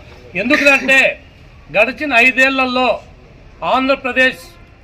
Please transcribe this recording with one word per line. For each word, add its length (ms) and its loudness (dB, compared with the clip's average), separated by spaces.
ఎందుకంటే 840 2
గడిచిన 360 -2
ఐదేళ్లలో 840 0
ఆంధ్రప్రదేశ్ 760 0